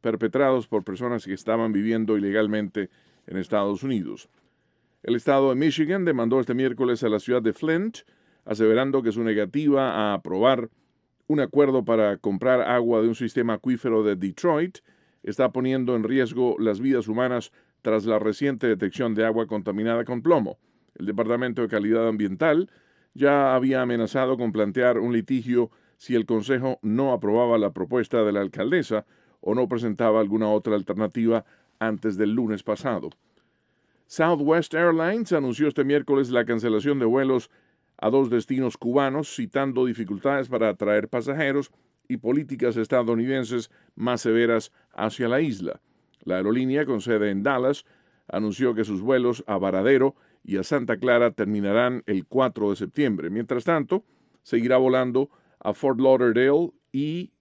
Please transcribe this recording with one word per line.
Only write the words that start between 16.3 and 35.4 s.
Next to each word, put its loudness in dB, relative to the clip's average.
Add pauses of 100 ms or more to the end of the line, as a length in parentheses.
las 0
vidas 0
humanas -4 (300)
tras 0
la 2
reciente -2
detección 0
de 0
agua 0
contaminada -2
con -6
plomo. 0 (380)
El -8
Departamento -2
de 0
Calidad 0
Ambiental 0 (440)
ya 2
había 2
amenazado 0
con -2
plantear 2
un -2
litigio 0 (260)
si -8
el 2
Consejo -2
no 0
aprobaba 2
la 2
propuesta 0
de 2
la 0
alcaldesa -2 (400)
o 0
no 0
presentaba 0
alguna 0
otra 0
alternativa 0 (340)
antes -2
del 0
lunes -2
pasado. -4 (960)
Southwest 0
Airlines 0
anunció 0